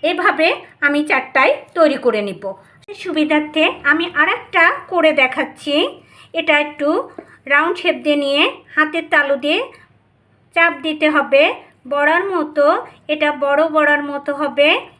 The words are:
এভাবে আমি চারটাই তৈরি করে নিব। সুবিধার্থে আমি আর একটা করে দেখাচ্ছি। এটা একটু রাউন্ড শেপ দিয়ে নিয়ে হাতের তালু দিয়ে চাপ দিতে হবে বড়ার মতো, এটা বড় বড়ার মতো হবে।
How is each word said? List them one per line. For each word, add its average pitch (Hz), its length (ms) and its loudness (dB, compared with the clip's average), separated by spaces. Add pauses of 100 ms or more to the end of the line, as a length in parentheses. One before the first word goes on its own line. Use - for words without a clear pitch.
এভাবে 339 440 0 (380)
আমি 285 140 2 (100)
চারটাই 269 420 2 (260)
তৈরি 294 280 4
করে 214 240 0
নিব। 180 160 -12 (580)
সুবিধার্থে 302 600 0 (280)
আমি 330 140 0 (160)
আর 320 60 2 (100)
একটা 359 260 0 (300)
করে 320 180 4 (100)
দেখাচ্ছি। 277 540 -2 (640)
এটা 320 140 0 (120)
একটু 294 220 -6 (680)
রাউন্ড 320 280 2
শেপ 339 240 0
দিয়ে 294 180 2
নিয়ে 277 200 0 (320)
হাতের 311 380 -2
তালু 285 300 2
দিয়ে 320 160 0 (960)
চাপ 339 180 2 (120)
দিতে 311 300 0
হবে 277 280 4 (500)
বড়ার 311 300 2 (100)
মতো, 302 320 0 (480)
এটা 302 160 0 (140)
বড় 285 180 2 (140)
বড়ার 294 260 2 (100)
মতো 285 200 -8 (100)
হবে। 285 280 2 (300)